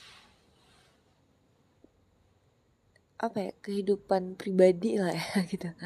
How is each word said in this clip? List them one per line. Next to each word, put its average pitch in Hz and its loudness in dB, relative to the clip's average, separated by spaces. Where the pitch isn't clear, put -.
apa 233 -6
ya, 190 -6
kehidupan 196 -2
pribadi 185 4
lah 175 0
ya, 160 -6
<laughs> 170 -4
gitu. 180 -6